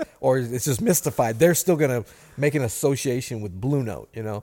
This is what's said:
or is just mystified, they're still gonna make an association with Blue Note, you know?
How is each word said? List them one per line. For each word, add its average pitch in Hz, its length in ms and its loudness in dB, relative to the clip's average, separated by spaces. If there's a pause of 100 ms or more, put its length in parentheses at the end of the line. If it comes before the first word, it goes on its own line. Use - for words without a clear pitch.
(200)
or 131 200 2
is 120 260 -4
just 127 160 -2
mystified, 131 560 0
they're 165 160 6
still 180 220 2
gonna 127 280 2 (340)
make 147 180 2
an 139 80 0
association 127 760 -2
with 101 100 -8 (100)
Blue 139 220 0
Note, 78 320 -8
you 113 80 -8
know? 107 200 -6